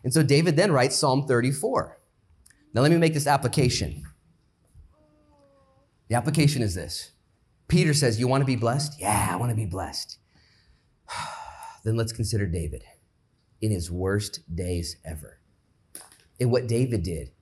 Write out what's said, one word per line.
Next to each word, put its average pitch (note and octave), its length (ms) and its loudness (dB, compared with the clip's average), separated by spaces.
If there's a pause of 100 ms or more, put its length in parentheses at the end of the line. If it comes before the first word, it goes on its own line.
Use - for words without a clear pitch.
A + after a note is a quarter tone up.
And B2+ 100 -2
so D#3 80 4
David D3 340 4
then F3+ 160 4
writes C3 240 2
Psalm C#3 300 2
thirty-four. C3+ 720 0 (760)
Now A#2+ 80 4
let D3+ 80 6
me E3+ 80 6
make D#3+ 160 4
this D3 100 0
application. B2 760 0 (2000)
The G#2 60 0
application C#3+ 460 2
is G2+ 140 -2
this. - 340 -10 (580)
Peter D#3+ 280 4
says, A#2+ 240 2
"You B2+ 80 0
wanna C3+ 180 2
be B2+ 100 0
blessed?" A#2 440 -2
"Yeah, G#2+ 320 0
I F2 40 0
wanna A#2 200 -2
be A2 100 -2
blessed." F2 540 -10 (880)
<sighs> - 60 -12 (680)
Then A2 120 -2
let's A2+ 160 -2
consider G#2 340 -2
David E2 380 -6 (800)
in G#2+ 100 -2
his F2 200 -4
worst F#2+ 480 -2 (140)
days F2 500 -6
ever. D#2 360 -14 (1000)
In B2 100 2
what B2 180 2
David A#2 360 0
did D#2 280 -8 (100)